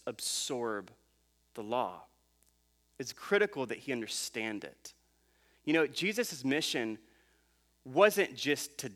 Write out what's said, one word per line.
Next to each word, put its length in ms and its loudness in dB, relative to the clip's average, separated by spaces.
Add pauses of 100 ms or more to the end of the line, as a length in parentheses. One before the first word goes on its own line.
absorb 840 -4 (640)
the 80 -8
law. 440 -2 (920)
It's 140 -8
critical 540 0
that 120 -4
he 140 -6
understand 720 -4
it. 300 -16 (720)
You 100 2
know, 120 6
Jesus' 580 -2
mission 540 0 (840)
wasn't 500 6
just 440 0
to 180 -8